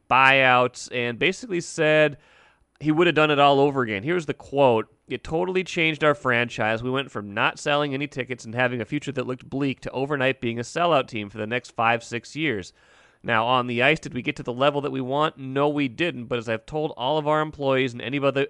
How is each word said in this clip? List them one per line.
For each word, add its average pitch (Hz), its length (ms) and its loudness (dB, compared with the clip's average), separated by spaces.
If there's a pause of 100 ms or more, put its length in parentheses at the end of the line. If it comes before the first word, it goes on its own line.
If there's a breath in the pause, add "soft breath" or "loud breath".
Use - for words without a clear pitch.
(120)
buyouts 127 840 4
and 120 220 -4
basically 180 420 -4
said 156 600 2 (600 soft breath)
he 151 120 0
would 165 160 4
have 156 80 2
done 151 160 4
it 143 80 4
all 143 200 8
over 139 220 4
again. 107 220 -4
Here's 143 240 -4
the 143 80 -6
quote. 127 580 2 (140)
"It 123 160 -8
totally 180 400 -2
changed 160 400 -2
our 151 100 6
franchise. 117 720 0
We 127 80 -4
went 131 180 -4
from 104 240 -10
not 123 240 0
selling 147 380 0
any 143 100 -6
tickets 123 400 -8
and 110 80 -12
having 123 260 0
a 107 60 -6
future 143 280 -6
that 127 120 -4
looked 127 240 -10
bleak 135 300 -4
to - 100 -12
overnight 135 500 -2
being 117 200 -4
a - 20 -4
sellout 151 460 0
team 104 240 -8
for 110 80 -10
the 107 80 -6
next 120 240 -6
five, 117 320 0
six - 320 -10
years. 135 380 -4 (500 soft breath)
Now, 113 240 2
on 123 180 2
the 120 160 -2
ice, 147 180 4
did - 140 -12
we 123 80 -6
get 143 140 -6
to 147 80 -12
the 123 100 -6
level 139 280 0
that 139 100 -6
we 131 100 -4
want? 143 380 -2
No, 135 280 0
we 147 200 0
didn't. 127 380 -6
But 120 120 -4
as 113 100 -8
I've 113 200 -4
told 151 280 -6
all 135 220 -2
of 147 100 -2
our 151 140 2
employees 135 520 0
and 120 100 -12
anybody, 139 460 0